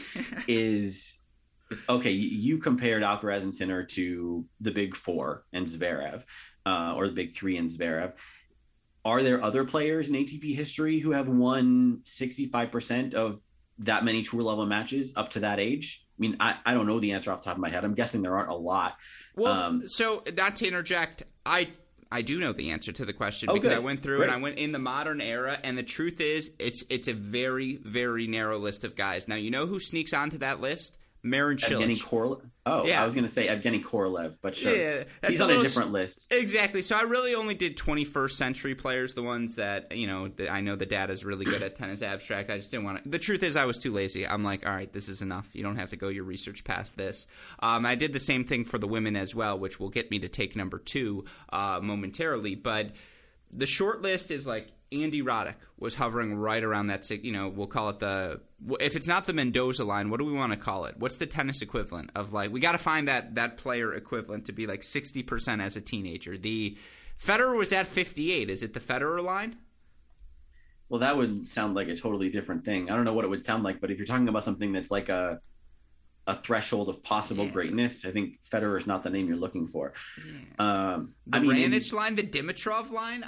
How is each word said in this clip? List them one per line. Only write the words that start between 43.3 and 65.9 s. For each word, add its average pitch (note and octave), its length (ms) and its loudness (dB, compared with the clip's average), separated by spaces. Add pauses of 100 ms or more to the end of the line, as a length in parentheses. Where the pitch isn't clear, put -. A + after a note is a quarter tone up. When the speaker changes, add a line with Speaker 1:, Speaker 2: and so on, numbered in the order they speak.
Speaker 1:
is D#3 140 2
I C#3+ 80 6
was A#2 160 2
too B2 120 -2
lazy. G2 320 0
I'm G#2 200 0
like, G2 200 -2
"All G2+ 80 0
right, F#2+ 200 -6
this G2+ 160 -8
is F#2+ 120 -10
enough. F#2+ 320 -6
You G#2 120 -8
don't G2+ 120 -4
have F#2+ 140 -6
to G2+ 60 -8
go G2 120 -6
your G2 160 -4
research - 380 -8
past - 340 -6
this." F#2+ 300 -6 (320)
Um, A#2 280 4
I B2 100 4
did C#3+ 160 0
the C#3 80 -2
same B2+ 240 0
thing A#2+ 180 0
for A#2 160 -4
the G#2 80 -2
women A2 300 0
as F#2+ 180 -2
well, G#2+ 240 0
which F#2+ 220 -6
will G2 100 -4
get A#2 220 -2
me G#2 80 -2
to - 80 -6
take - 260 -4
number F#2 240 -4
two, G#2 460 -4 (240)
uh, G2 340 0
momentarily. G#2 720 -2
But G#2+ 380 -2 (580)
the C3 160 -2
short G#3 360 2
list F#3 280 0
is, C#3 160 -6
like, A2 220 -6 (240)
Andy D3+ 280 0
Roddick A2+ 360 0 (220)
was - 180 -4
hovering A2+ 400 0
right G#2+ 260 2
around G#2 260 0
that, G2 160 -4
si-, G#2+ 160 -4
you A#2+ 120 -6
know, G2 160 -4
we'll G2 180 -4
call G#2+ 240 -2
it G2+ 80 -6
the, F#2+ 420 -2 (240)
w-, C3 160 -2
if C#3+ 140 2
it's D3+ 140 -2
not F3+ 180 2
the F3+ 60 0
Mendoza B2+ 520 2
line, G2+ 260 0
what A#2 100 0
do D3 40 0
we D3+ 80 -2
wanna B2+ 240 0
call G2 280 -4
it? A#1 120 -8
What's - 200 -2
the E3 100 -4
tennis C3+ 340 -2
equivalent G2 540 -6
of, G2+ 180 -6
like, G2+ 200 -2
we B2+ 80 -4
gotta E3+ 180 4
find D#3 300 2
that, A#2 260 0
that A#2 220 -2
player A#2+ 360 -2
equivalent G#2+ 540 -6
to G#2+ 60 -8
be, G#2+ 160 -4
like, G2 160 -6
sixty - 400 -4
percent A2+ 360 -2
as G2 160 -4
a G#2 40 -6
teenager. F#2+ 580 -8